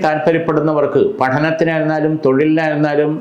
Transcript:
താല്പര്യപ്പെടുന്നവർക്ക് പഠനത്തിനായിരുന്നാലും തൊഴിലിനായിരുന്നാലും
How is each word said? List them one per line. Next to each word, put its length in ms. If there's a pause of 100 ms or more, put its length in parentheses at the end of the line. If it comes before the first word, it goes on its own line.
താല്പര്യപ്പെടുന്നവർക്ക് 960 (180)
പഠനത്തിനായിരുന്നാലും 960 (100)
തൊഴിലിനായിരുന്നാലും 840 (100)